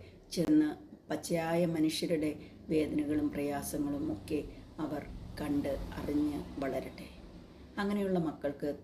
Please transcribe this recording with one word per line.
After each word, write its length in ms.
ചെന്ന് 580
പച്ചയായ 560
മനുഷ്യരുടെ 680
വേദനകളും 640
പ്രയാസങ്ങളും 800
ഒക്കെ 320
അവർ 280
കണ്ട് 380
അറിഞ്ഞ് 680
വളരട്ടെ. 480
അങ്ങനെയുള്ള 400
മക്കൾക്ക് 640